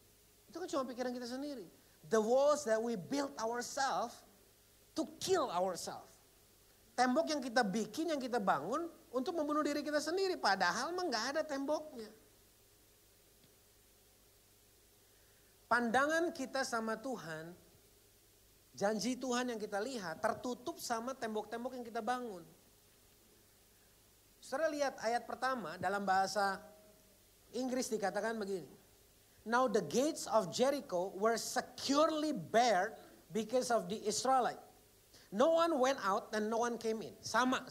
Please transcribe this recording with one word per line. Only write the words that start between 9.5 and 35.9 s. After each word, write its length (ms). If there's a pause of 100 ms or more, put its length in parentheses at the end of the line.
diri 160
kita 240
sendiri, 320
padahal 560
emang 160
nggak 240
ada 160
temboknya. 640 (3500)
Pandangan 640
kita 320
sama 320
Tuhan, 560 (1200)
janji 400
Tuhan 400
yang 40
kita 200
lihat 400
tertutup 640
sama 320
tembok-tembok 640
yang 80
kita 160
bangun. 400 (2000)
Saudara 260
lihat 320
ayat 240
pertama 540
dalam 260
bahasa 560 (960)
Inggris 340
dikatakan 480
begini. 320 (720)
"Now 240
the 160
gates 480
of 240
Jericho 640
were 220
securely 960
barred 580 (400)
because 400
of 160
the 160
Israelite. 560 (720)
No 240
one 240
went 240